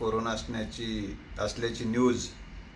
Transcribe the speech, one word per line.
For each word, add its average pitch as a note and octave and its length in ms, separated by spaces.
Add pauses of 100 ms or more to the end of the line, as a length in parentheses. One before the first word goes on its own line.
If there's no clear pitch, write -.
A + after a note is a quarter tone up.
कोरोना A2+ 300
असण्याची, A2 880 (200)
असल्याची A2+ 460
न्यूज A#2+ 420 (500)